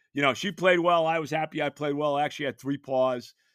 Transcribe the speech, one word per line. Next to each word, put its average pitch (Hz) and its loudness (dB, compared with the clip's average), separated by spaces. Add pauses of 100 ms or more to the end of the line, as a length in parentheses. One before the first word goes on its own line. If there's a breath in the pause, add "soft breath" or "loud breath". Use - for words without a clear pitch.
(120)
you 143 -4
know, 135 2
she 196 -6
played 175 4
well. 170 4
I 165 0
was 151 -6
happy 156 -4
I 143 -2
played 143 -4
well. 147 0
I 143 0
actually 147 -6
had 120 -6
three 139 -4
pars, 127 0 (200)